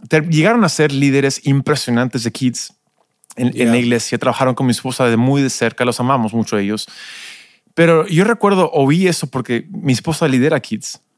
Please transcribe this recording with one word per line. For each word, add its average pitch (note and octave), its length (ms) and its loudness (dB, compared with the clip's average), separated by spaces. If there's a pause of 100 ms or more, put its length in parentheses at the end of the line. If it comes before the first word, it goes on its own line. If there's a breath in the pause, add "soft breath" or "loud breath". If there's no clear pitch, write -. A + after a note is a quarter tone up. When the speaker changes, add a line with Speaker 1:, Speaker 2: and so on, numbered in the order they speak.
Speaker 1:
ter-, D#3 200 2
llegaron G3 360 4
a E3 40 2
ser D3+ 240 0
líderes C#3 520 0
impresionantes B2+ 800 0
de A#2 100 -4
kids - 400 -4 (640)
en, B2 120 0
en - 40 -2 (160)
la A#2 60 2
Speaker 2:
Yeah. - 40 4
Speaker 1:
iglesia. A#2+ 400 0
Trabajaron B2+ 360 0
con C3+ 120 -2
mi B2 60 2
esposa C3 340 -2
de A#2 100 2
muy C3+ 260 2
de C3 80 0
cerca, A#2 340 -2
los B2 160 -2
amamos B2 320 0
mucho A2+ 240 -2
a G#2 40 0
ellos. G#2 260 -4 (880 loud breath)
Pero E3 340 4
yo F3 160 2
recuerdo, G3+ 480 2
oí D#3 340 2
eso D#3+ 220 -2
porque A#2+ 420 -6
mi - 220 -2
esposa D#3 340 -2
lidera C3+ 320 2
kids - 420 -10 (180)